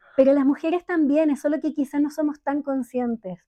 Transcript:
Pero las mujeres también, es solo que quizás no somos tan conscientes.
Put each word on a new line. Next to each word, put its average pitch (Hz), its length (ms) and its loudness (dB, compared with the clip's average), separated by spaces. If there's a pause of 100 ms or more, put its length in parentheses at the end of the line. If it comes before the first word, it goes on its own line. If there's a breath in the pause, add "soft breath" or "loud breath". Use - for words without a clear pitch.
(160 soft breath)
Pero 269 180 6
las 277 120 2
mujeres 320 400 0
también, 311 440 2
es 277 120 -2
solo 294 200 -2
que 311 120 -4
quizás 285 280 -2
no 294 80 2
somos 302 320 -4
tan 285 220 -4
conscientes. 247 840 -4